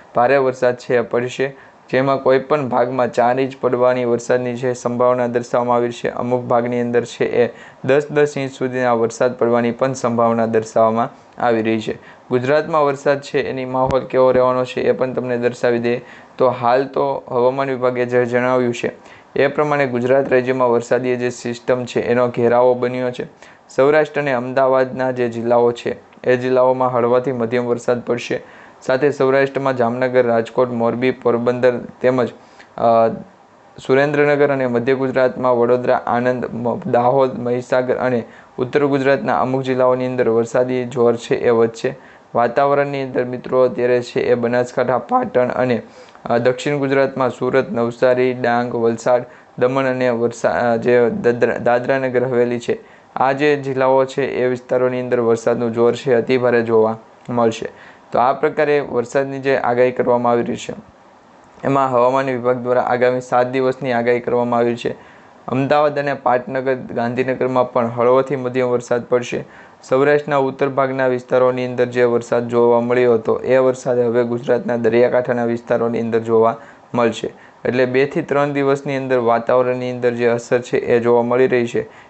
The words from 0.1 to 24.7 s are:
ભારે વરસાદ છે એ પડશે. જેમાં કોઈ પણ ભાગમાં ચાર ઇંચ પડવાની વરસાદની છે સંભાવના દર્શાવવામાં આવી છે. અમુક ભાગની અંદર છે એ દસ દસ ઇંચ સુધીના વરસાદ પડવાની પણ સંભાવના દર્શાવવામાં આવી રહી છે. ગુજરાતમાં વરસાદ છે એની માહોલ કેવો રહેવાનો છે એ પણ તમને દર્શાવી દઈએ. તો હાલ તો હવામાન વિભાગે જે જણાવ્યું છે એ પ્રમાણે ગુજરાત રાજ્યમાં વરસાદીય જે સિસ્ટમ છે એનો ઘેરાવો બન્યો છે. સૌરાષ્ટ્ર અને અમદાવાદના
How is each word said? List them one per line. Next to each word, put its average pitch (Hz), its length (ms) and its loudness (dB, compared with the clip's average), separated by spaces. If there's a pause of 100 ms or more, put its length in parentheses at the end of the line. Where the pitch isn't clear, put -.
ભારે 123 220 4
વરસાદ 127 400 0
છે 127 200 -2
એ 117 40 2
પડશે. 123 540 -4 (360)
જેમાં 135 320 0
કોઈ 131 160 4
પણ 135 300 -2
ભાગમાં 127 420 0
ચાર 123 280 2
ઇંચ 135 220 -4
પડવાની 127 440 0
વરસાદની 123 500 -2
છે 123 180 -4
સંભાવના 123 540 0
દર્શાવવામાં 120 480 0
આવી 120 160 0
છે. - 180 -6
અમુક 123 320 -4
ભાગની 120 400 -2
અંદર 120 240 0
છે 123 200 -4
એ 117 280 0 (320)
દસ 143 260 2
દસ 147 260 2
ઇંચ 135 140 -4
સુધીના 127 420 -2
વરસાદ 117 440 0
પડવાની 117 340 2
પણ 131 220 -2
સંભાવના 117 520 0
દર્શાવવામાં 113 640 0 (320)
આવી 117 200 2
રહી 110 200 0
છે. 113 180 -8 (300)
ગુજરાતમાં 143 560 0
વરસાદ 143 360 0
છે 127 280 -4
એની 131 160 -6
માહોલ 131 400 0
કેવો 131 260 4
રહેવાનો 127 340 2
છે 123 160 -6
એ 123 100 2
પણ 127 220 -2
તમને 123 240 -4
દર્શાવી 120 420 0
દઈએ. 120 220 -2 (360)
તો 131 120 4
હાલ 123 360 2
તો 139 420 -4
હવામાન 131 420 0
વિભાગે 123 360 -2
જે 123 200 2
જણાવ્યું 123 480 0
છે 120 180 -4 (440)
એ 135 120 2
પ્રમાણે 143 400 0
ગુજરાત 123 420 0
રાજ્યમાં 127 420 2
વરસાદીય 123 440 0
જે 123 140 -2
સિસ્ટમ 123 560 -4
છે 120 140 -4
એનો 120 280 0
ઘેરાવો 120 460 2
બન્યો 123 380 -4
છે. 123 120 -10 (520)
સૌરાષ્ટ્ર 147 460 2
અને 143 120 -2
અમદાવાદના 131 800 0